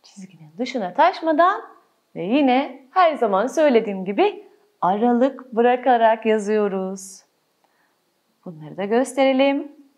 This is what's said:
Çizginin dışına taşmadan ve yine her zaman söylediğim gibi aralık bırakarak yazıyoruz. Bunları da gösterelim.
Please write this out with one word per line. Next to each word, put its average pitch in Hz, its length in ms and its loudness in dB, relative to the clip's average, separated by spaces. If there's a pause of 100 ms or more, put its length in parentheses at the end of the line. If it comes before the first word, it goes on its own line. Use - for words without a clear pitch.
Çizginin 165 540 -20
dışına 226 360 -6
taşmadan 339 680 2 (540)
ve 165 80 -8
yine 262 680 0
her 339 240 2
zaman 220 320 0
söylediğim 226 580 0
gibi 277 420 -2 (340)
aralık 233 760 0
bırakarak 233 720 2
yazıyoruz. 202 960 -2 (1200)
Bunları 156 320 -16
da 190 80 -6
gösterelim. 269 840 0 (260)